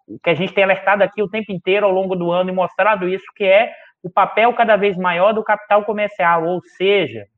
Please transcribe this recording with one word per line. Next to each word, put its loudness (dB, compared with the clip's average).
O -18
que -8
a 2
gente -6
tem 2
alertado 0
aqui -2
o -4
tempo -8
inteiro -2
ao 2
longo -2
do -4
ano -2
e -6
mostrado -2
isso, -6
que -6
é 4
o -12
papel 2
cada 2
vez 0
maior 0
do -2
capital 0
comercial, -2
ou -4
seja, -2